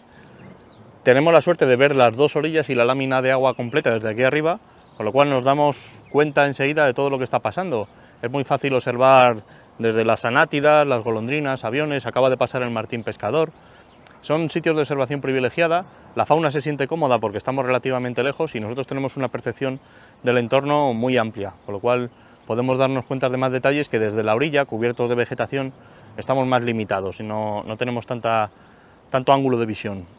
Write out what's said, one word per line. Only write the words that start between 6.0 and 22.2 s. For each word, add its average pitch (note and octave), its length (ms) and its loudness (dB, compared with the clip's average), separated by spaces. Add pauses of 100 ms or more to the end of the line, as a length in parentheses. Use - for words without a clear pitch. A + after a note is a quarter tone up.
cuenta D3 360 2
enseguida C#3+ 400 0
de B2+ 80 2
todo C#3 160 -2
lo C#3 80 -2
que C3 60 -4
está B2 160 -2
pasando. A#2+ 480 -4 (340)
Es A#2+ 100 -6
muy C#3 120 -4
fácil C3+ 300 -2
observar B2 680 4 (340)
desde A2+ 280 0
las A2+ 200 0
anátidas, D3 600 2
las A#2+ 160 -2
golondrinas, B2+ 640 -4
aviones, C#3+ 400 -4
acaba B2+ 240 2
de B2+ 80 0
pasar B2+ 260 -2
el A#2+ 80 -6
martín A2+ 320 -6
pescador. B2+ 480 -4 (720)
Son D#3 280 -2
sitios E3 260 -2
de D3+ 60 0
observación C#3 400 -4
privilegiada, C3+ 640 0 (320)
la A#2 80 0
fauna D3+ 260 2
se C#3+ 100 -4
siente C#3 260 -4
cómoda C#3+ 320 0
porque G#2 180 -4
estamos C3 280 -4
relativamente B2 580 -2
lejos C#3+ 320 -4
y A#2+ 40 -6
nosotros A#2+ 280 -8
tenemos C3+ 280 -6
una C3+ 120 -4
percepción C3 520 -6 (440)
del B2 160 2
entorno C#3 540 0
muy B2 220 -2
amplia, G#2+ 380 -2 (120)
con G2+ 80 -10
lo G2+ 60 -8
cual B2 300 0 (380)